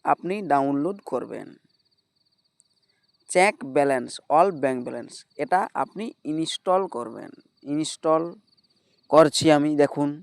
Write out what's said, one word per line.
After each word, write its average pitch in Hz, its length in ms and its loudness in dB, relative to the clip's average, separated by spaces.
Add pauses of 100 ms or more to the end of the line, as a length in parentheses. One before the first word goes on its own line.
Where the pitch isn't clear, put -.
আপনি 165 380 -2
ডাউনলোড 143 600 -2
করবেন। 113 440 -8 (1800)
চেক 190 240 4 (100)
ব্যালেন্স, 139 460 0 (260)
all 185 120 6 (140)
bank 131 240 -2
balance, 123 300 -12 (200)
এটা 180 240 -2 (140)
আপনি - 300 -6 (200)
ইনস্টল 160 640 -2
করবেন। 117 440 -12 (320)
ইনস্টল 156 600 -2 (880)
করছি 156 400 6
আমি, 151 260 4
দেখুন। 143 340 2 (120)